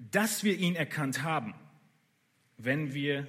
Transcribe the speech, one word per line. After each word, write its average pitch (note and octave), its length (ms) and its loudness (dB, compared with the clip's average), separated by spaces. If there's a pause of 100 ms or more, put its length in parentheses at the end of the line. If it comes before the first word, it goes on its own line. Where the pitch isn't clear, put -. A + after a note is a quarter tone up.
(120)
dass G#3 320 2
wir G3 120 4
ihn F3 200 2
erkannt C#3 480 -2
haben, D3 300 -2 (1040)
wenn C3+ 360 0
wir C#3+ 340 0